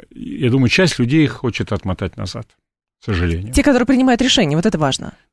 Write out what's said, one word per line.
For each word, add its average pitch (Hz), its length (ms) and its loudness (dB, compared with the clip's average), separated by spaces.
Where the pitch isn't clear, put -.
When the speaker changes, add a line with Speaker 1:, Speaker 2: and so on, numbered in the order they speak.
Speaker 1:
я - 360 -4
думаю, 131 180 4
часть - 300 2
людей 139 280 2
хочет 117 460 -6
отмотать 95 440 -4
назад, 101 300 -10
к - 40 -20
сожалению. 90 480 -2
Speaker 2:
Те, 277 100 4
которые 247 240 2
принимают 254 360 2
решения, 196 340 2
вот 165 100 0
это 180 120 0
важно. 143 340 -4